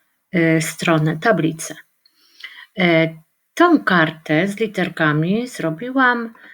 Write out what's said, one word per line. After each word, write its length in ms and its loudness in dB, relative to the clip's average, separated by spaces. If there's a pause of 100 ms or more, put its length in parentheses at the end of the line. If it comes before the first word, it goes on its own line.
(340)
y, 260 4
stronę, 560 -2
tablicę. 580 -2 (1040)
E, 360 2 (400)
tą 300 4
kartę 640 0
z 120 -6
literkami 880 -2
zrobiłam, 840 -2 (200)